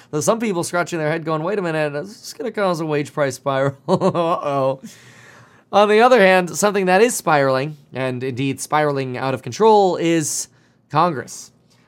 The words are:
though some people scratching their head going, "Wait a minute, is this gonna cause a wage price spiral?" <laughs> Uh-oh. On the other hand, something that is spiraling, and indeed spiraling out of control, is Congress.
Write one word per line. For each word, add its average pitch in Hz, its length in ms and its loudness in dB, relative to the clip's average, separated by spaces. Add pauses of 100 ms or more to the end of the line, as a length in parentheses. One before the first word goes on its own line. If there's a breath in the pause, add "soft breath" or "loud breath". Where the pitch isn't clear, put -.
(120 loud breath)
though 147 100 -2
some 202 180 0
people 196 240 -2
scratching 175 360 -4
their 151 100 -2
head 160 160 -4
going, 156 180 -4
"Wait 202 160 -4
a - 20 -4
minute, 156 340 -2
is 147 140 -8
this - 240 -18
gonna - 180 -8
cause 185 300 -2
a 165 40 -4
wage 147 280 -4
price 135 220 -2
spiral?" 139 460 -2
<laughs> - 60 -20
Uh-oh. 151 960 0 (880 loud breath)
On 208 160 4
the 214 140 4
other 240 180 6
hand, 185 380 4
something 202 300 0
that 185 140 4
is 240 140 2
spiraling, 143 640 0 (160)
and 127 300 -6
indeed 135 360 -4
spiraling 139 580 -2
out 131 160 -2
of 127 100 -6
control, 196 520 2
is 165 540 -2 (400 soft breath)
Congress. 151 640 -4 (360 soft breath)